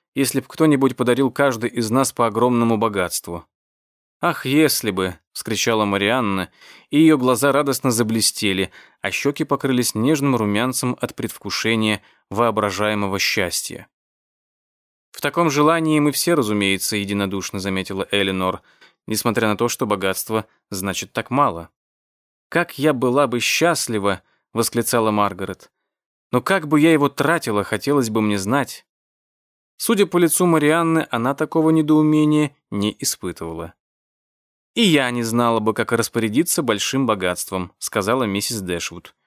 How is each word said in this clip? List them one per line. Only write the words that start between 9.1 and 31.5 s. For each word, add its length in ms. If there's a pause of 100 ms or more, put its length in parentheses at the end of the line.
щеки 340
покрылись 500
нежным 400
румянцем 640
от 160
предвкушения 840 (300)
воображаемого 880
счастья. 680 (1300)
"В 80
таком 300
желании 500
мы 120
все, 200
разумеется, 640
единодушны", 640
заметила 500
Элинор, 520 (440)
"несмотря 420
на 100
то, 100
что 180
богатство 600 (240)
значит 420
так 180
мало". 380 (800)
"Как 300
я 160
была 320
бы 140
счастлива", 840 (320)
восклицала 560
Маргарет. 600 (600)
"Но 80
как 260
бы 140
я 120
его 180
тратила, 520
хотелось 460
бы 140
мне 160
знать". 480 (920)
Судя 280
по 100
лицу 300
Марианны, 640
она 240
такого 340